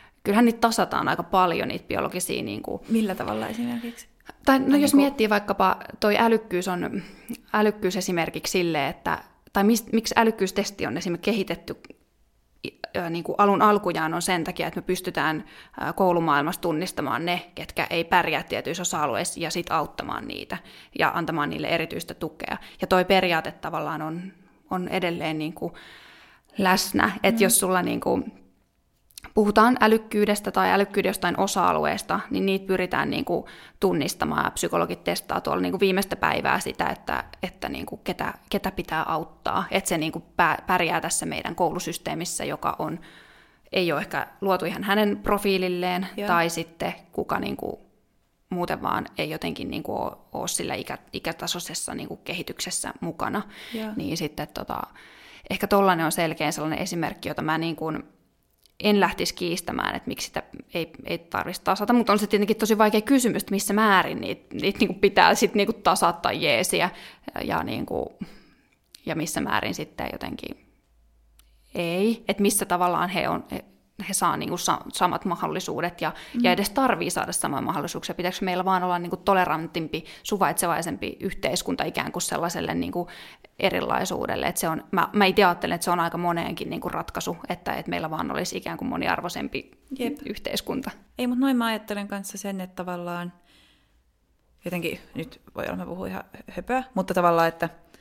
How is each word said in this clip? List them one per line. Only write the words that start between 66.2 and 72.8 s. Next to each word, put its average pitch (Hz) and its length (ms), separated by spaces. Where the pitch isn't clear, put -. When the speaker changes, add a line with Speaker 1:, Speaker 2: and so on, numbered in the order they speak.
Speaker 1:
jeesiä 165 580
ja, 165 200
niinku, - 540
ja 160 100
missä 160 260
määrin - 340
sitten - 360
jotenkin - 540
ei, 190 520
että 202 140
missä 196 240
tavallaan 175 440